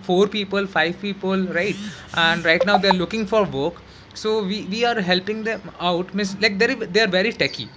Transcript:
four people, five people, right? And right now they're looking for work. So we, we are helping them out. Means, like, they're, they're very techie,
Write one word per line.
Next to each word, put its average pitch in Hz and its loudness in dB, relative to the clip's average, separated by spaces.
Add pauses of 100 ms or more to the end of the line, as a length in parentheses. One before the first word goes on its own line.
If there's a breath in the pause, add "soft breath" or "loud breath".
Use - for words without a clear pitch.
four 185 2
people, 202 -2
five 175 0
people, 190 -2
right? 180 -2 (380 loud breath)
And 165 2
right 170 4
now 202 4
they're 190 4
looking 196 -2
for 214 4
work. 147 -2 (400 loud breath)
So 220 -2
we, 190 -4
we 220 -2
are 233 2
helping 190 0
them 214 -4 (180)
out. 175 -2
Means, 196 -4
like, 208 0
they're, 240 2
they're 220 0
very 190 2
techie, 135 -2